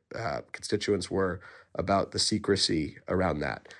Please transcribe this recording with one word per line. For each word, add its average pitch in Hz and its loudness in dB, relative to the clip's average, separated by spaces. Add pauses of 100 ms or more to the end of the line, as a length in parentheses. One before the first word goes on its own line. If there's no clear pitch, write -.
(160)
uh, 73 -4 (120)
constituents - -2
were 95 0 (340)
about 95 2
the 101 -2
secrecy 101 2 (120)
around 90 2
that. - -6 (120)